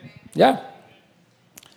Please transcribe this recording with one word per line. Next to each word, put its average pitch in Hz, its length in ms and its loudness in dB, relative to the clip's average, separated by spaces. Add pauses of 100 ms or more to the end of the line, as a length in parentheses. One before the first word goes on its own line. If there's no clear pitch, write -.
(340)
¿Ya? 247 340 0 (1080)